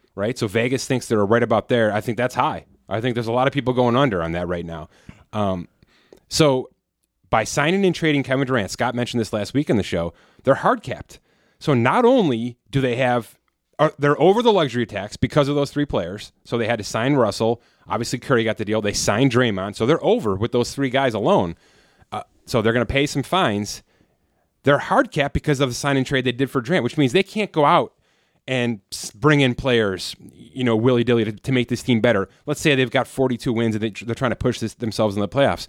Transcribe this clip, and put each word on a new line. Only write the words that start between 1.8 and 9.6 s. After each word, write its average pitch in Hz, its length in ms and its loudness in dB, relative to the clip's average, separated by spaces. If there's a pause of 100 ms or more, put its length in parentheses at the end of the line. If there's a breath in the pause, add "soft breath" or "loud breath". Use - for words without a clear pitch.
I 107 80 -2
think 110 160 -4
that's 120 180 -2
high. 123 300 -2 (260)
I 110 100 -4
think 120 140 -2
there's 113 140 -4
a 113 40 -2
lot 127 140 2
of 135 60 -2
people 127 200 -2
going 123 240 2
under 120 260 0
on 82 100 -4
that 87 160 -4
right 87 180 -6
now. 80 220 -12 (440 loud breath)
Um, 98 360 -4 (600 soft breath)
so 135 420 0 (600)
by 113 140 2
signing 170 420 0
and 170 80 2
trading 147 300 0
Kevin 131 240 -2
Durant, 113 240 -2
Scott 120 240 -4
mentioned 120 240 -2
this 107 120 -4
last 104 220 -6
week 143 160 -2